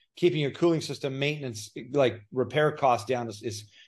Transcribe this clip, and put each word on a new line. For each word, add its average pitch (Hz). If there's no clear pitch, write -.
keeping 170
your 139
cooling 165
system 135
maintenance, 139
like, 123
repair 147
costs 123
down 123
is, 107
is 104